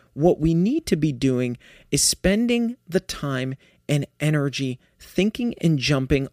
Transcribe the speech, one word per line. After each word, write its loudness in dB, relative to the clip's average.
What 2
we 2
need 0
to 0
be 0
doing -2
is 0
spending 0
the 0
time -6
and 0
energy -2
thinking -2
and 2
jumping 0